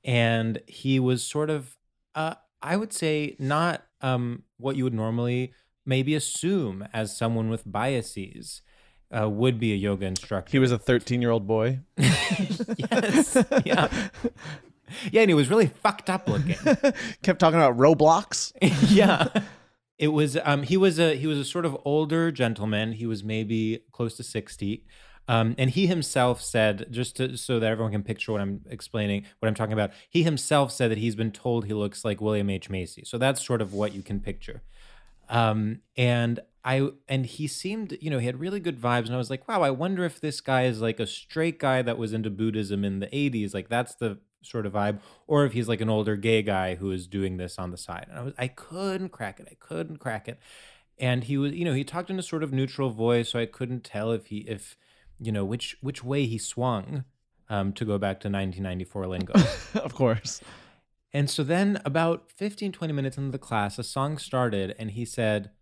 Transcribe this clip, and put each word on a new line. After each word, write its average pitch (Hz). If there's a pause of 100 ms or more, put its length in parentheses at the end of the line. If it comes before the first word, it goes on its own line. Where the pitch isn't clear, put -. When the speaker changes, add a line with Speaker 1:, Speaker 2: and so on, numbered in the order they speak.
Speaker 1:
And 113
he 135
was 127
sort 151
of, 143 (400)
uh, 156 (260)
I 160
would 220
say 151
not, 147 (160)
um, 123 (140)
what 135
you 131
would 123
normally 120 (340)
maybe 131
assume 135
as 110
someone 113
with 113
biases, 107 (560)
uh, 107
would 113
be 110
a 101
yoga 98
instructor. 92
Speaker 2:
He 135
was 127
a 113
thirteen-year-old 120
boy? 113
<laughs> -
Speaker 1:
Yes. 208 (280)
Yeah. 196 (1040)
Yeah, 220
and 202
he 165
was 143
really 208
fucked -
up 190
looking. 143 (340)
Speaker 2:
<laughs> -
Kept 185
talking 165
about 127
Roblox. 156
Speaker 1:
<laughs> 170
Yeah. 190 (720)
It 151
was, 147
um, 143
he 143
was 185
a, 160
he 135
was 151
a 135
sort 170
of 135
older 156
gentleman. 110
He 113
was 110
maybe 110 (120)
close 113
to 120
sixty. - (440)
Um, 113
and 131
he 180
himself 135
said, 107
just 117
to, 131
so 117
that 110
everyone 110
can 104
picture 110
what 104
I'm 98
explaining, 101 (120)
what 110
I'm 107
talking 110
about, 104 (160)
he 170
himself 151
said 120
that 110
he's 110
been 110
told 117
he 107
looks 101
like 104
William 104
H. 95
Macy. 92
So -
that's 131
sort 117
of 98
what 104
you 98
can 98
picture. - (640)
Um, 110 (140)
and 120 (240)
I, 135 (180)
and 131
he 151
seemed, 208
you 156
know, 135
he 117
had 127
really 190
good 160
vibes. 120
And 120
I 127
was 120
like, -
"Wow, 202
I 143
wonder 180
if -
this 151
guy 131
is, 117
like, 113
a 110
straight -
guy 131
that 117
was 113
into 110
Buddhism 101
in 98
the 95
eighties. 117
Like, 92
that's 120
the 104 (240)
sort 110
of 95
vibe. 104 (300)
Or 147
if 113
he's, 117
like, 110
an 110
older 107
gay 110
guy 95
who 95
is 90
doing 95
this 90
on 90
the 87
side." -
And -
I 120
was, 139
I 127
couldn't 190
crack -
it. -
I -
couldn't 165
crack 110
it. - (580)
And 123
he 139
was, 143
you 131
know, 131
he 135
talked 175
in 190
a 180
sort 160
of 139
neutral 131
voice, 117
so 120
I 117
couldn't 123
tell 107
if 110
he, 104
if 104 (440)
you 113
know, 101
which, 113
which 127
way 135
he 113
swung, 123 (440)
um, 98
to 117
go 104
back 98
to 107
nineteen 98
ninety-four 92
lingo. 92 (240)
Speaker 2:
<laughs> -
Of -
course. 113 (720)
Speaker 1:
And 143
so -
then 185
about 165
fifteen, 202
twenty 160
minutes 135
into 139
the 135
class, 104
a 123
song 139
started 104
and 110
he 117
said 107 (120)